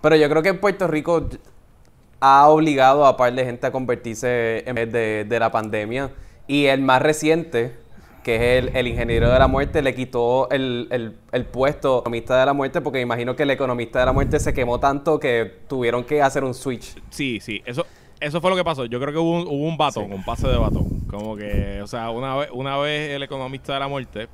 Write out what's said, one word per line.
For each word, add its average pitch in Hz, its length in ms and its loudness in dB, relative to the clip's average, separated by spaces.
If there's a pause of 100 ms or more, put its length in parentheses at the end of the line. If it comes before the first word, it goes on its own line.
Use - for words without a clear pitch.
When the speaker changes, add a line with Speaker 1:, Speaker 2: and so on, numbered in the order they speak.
Speaker 1:
pero 156 160 4
yo 151 140 6
creo 156 120 2
que 180 60 2
en 185 100 0
Puerto 196 280 0
Rico 156 420 -2 (920)
ha 139 280 8
obligado 147 560 6
a 131 140 8
par 123 160 4
de 131 100 0
gente 120 220 -6
a 127 60 -2
convertirse 120 920 -2
en 127 80 -6
vez 113 160 -4
de, 110 380 -2
de 117 100 0
la 113 120 2
pandemia. 110 600 -4 (360)
Y 143 180 2
el 135 160 4
más 131 220 4
reciente, 151 720 0 (480)
que 117 120 0 (200)
es 123 80 2
el, - 100 -6
el 127 140 0
ingeniero 117 420 0
de 127 80 6
la 131 100 6
muerte, 143 340 0
le 135 120 0
quitó 127 560 0
el, 127 400 -2
el, 117 280 -6 (120)
el 127 140 -2
puesto 135 560 0
economista 120 400 0
de 131 60 4
la 139 80 2
muerte, 143 260 -2
porque 131 220 -2
imagino 120 340 -2
que 156 60 0
el 139 80 2
economista 127 500 -2
de 127 60 4
la 131 80 2
muerte 139 260 2
se 147 140 0
quemó 120 260 0
tanto 143 400 2
que 117 380 -2 (100)
tuvieron 123 340 -2
que 147 200 0
hacer 135 200 2
un 131 120 -4
switch. - 420 -8 (140)
Speaker 2:
Sí, 127 280 -6
sí, 104 280 -10
eso, 127 180 -6 (340)
eso 151 220 -4
fue 175 80 0
lo 185 80 2
que 180 80 0
pasó. 135 220 -4
Yo 120 120 -6
creo 143 140 -4
que 156 60 -2
hubo 165 240 0
un, - 0 -
hubo 143 260 -4
un 160 80 -4
batón, 135 300 -2
Speaker 1:
Sí. 98 80 -12
Speaker 2:
un 95 100 -10
pase 120 240 -4
de 123 80 2
batón. 107 320 2 (220)
Como 104 260 -8
que, 101 460 -4
o 104 40 -10
sea, 117 220 -8
una 127 260 -6
vez, 143 160 -4
una 135 280 -6
vez 147 320 -4
el 139 120 -8
economista 135 520 -8
de 139 60 -4
la 139 80 -4
muerte 120 460 -8